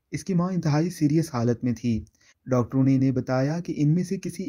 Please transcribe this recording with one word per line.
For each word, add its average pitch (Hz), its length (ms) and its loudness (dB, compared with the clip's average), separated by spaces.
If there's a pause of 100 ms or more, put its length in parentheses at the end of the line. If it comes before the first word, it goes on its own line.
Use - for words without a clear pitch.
(120)
इसकी 165 220 -4
माँ 175 180 0
इंतहाई 165 380 0
सीरियस 156 420 0
हालत 120 320 0
में 123 100 0
थी। 120 180 -2 (540)
डॉक्टरों 127 380 0
ने 135 100 4
इन्हें 131 200 2
बताया 131 460 -2
कि 175 140 -6
इनमें 151 300 2
से 196 140 -4
किसी 185 300 -8